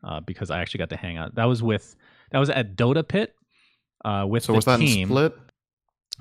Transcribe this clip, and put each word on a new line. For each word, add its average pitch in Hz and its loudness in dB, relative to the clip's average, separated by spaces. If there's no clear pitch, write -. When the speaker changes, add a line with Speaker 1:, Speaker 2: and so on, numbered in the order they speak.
Speaker 1:
uh, 78 -10
because 92 -10
I 76 -4
actually - -8
got 85 -6
to - -10
hang 87 -10
out. 80 -10
That 113 2
was 117 2
with, 110 -2
that 139 2
was 139 2
at 110 -2
Dota 135 2
Pit, 208 -4
uh, 101 -2
with 113 0
Speaker 2:
So 113 0
Speaker 1:
the - 6
Speaker 2:
was 107 4
that 123 4
Speaker 1:
team. 117 4
Speaker 2:
in 92 -2
Split? 143 2